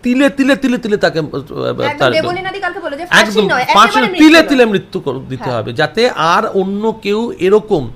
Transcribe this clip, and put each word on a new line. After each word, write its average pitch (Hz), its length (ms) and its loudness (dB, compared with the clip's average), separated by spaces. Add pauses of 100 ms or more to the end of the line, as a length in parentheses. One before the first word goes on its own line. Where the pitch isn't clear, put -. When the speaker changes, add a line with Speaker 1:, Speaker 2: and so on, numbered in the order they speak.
Speaker 1:
তিলে 262 260 2
তিলে, 269 260 0
তিলে 247 220 -2
তিলে 208 200 -2
তাকে, 165 220 0
আহ, 151 60 -2
Speaker 2:
একদম 123 760 -6
Speaker 1:
তার 131 120 2
Speaker 2:
দেবলীনাদি 370 480 -4
কালকে 370 200 -8
বললো 285 180 -8
যে 339 80 -10
ফাঁসি 214 340 2
Speaker 1:
একদম 208 160 2
Speaker 2:
নয়, 247 180 -2
Speaker 1:
ফাঁসি 220 140 6
Speaker 2:
একেবারে 254 200 0
Speaker 1:
নয়, 269 100 -6
তিলে 302 140 8
Speaker 2:
মৃত্যু 320 180 6
Speaker 1:
তিলে 254 160 4
Speaker 2:
নয়। 220 60 0
Speaker 1:
মৃত্যু 190 280 -4
কর-, 131 300 -8
দিতে 127 140 -10
Speaker 2:
হ্যাঁ। 123 140 -4
Speaker 1:
হবে, 113 160 -6
যাতে 156 360 0
আর 175 380 0
অন্য 202 440 -2
কেউ 214 400 -4
এরকম, 180 640 0